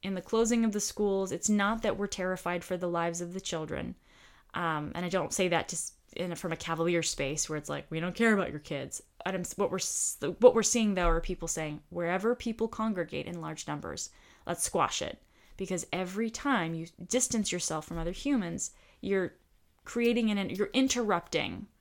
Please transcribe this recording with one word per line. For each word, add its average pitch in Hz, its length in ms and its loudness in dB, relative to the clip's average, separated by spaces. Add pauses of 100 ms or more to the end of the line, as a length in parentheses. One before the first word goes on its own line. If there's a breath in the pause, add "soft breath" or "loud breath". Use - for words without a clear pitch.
In 196 100 -2
the 185 80 -4
closing 226 440 4
of 214 80 2
the 208 60 0
schools, 196 520 0
it's - 180 -2
not 208 320 4
that 214 160 0
we're 202 100 -2
terrified 180 560 -2
for 180 140 -4
the 175 120 -2
lives 170 320 0
of 175 120 -8
the 190 80 -6
children. - 540 -4 (580 soft breath)
Um, 156 400 -2
and 180 120 -4
I 175 40 -2
don't 180 240 0
say 185 140 2
that 170 220 2
just - 240 -6 (220)
in 175 160 -4
a, 165 40 -4
from 165 160 -4
a 165 60 -4
cavalier 165 460 2
space 143 440 -2
where 156 100 -4
it's 151 120 -8
like, 147 220 -6
"We 160 80 -4
don't 175 160 -4
care 226 180 4
about 196 160 2
your 151 100 -8
kids." 139 420 -8 (240)
And 190 100 -2
I'm 180 60 -2
s-, - 160 -8
what 196 120 2
we're 185 80 -2
s-, - 400 -2 (220)
what 247 160 12
we're 220 80 4
seeing, 214 320 4
though, 180 120 4
are 165 140 4
people 170 260 -6
saying, 156 420 -4
"Wherever 180 440 0
people 226 340 -2
congregate 220 600 -2
in 175 140 -8
large 156 260 -8
numbers, 143 420 -6 (380 loud breath)
let's - 160 -2
squash - 400 0
it." - 180 -8 (340 soft breath)
Because 185 380 -4
every 190 380 -2
time 202 420 0
you 165 140 -6 (200)
distance 233 440 2
yourself 160 340 -4
from 170 140 -6
other 170 120 -2
humans, 196 600 -2 (300 soft breath)
you're 190 340 0 (500)
creating 233 460 2
an, 202 180 0
you're 196 240 -2
interrupting 208 960 0 (140)